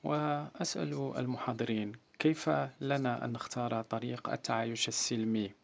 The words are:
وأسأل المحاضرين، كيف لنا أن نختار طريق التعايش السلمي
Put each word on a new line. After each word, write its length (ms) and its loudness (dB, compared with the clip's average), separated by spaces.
وأسأل 1120 -2
المحاضرين، 720 0
كيف 300 4
لنا 440 0
أن 80 -2
نختار 480 -2
طريق 480 -4
التعايش 580 0
السلمي 640 2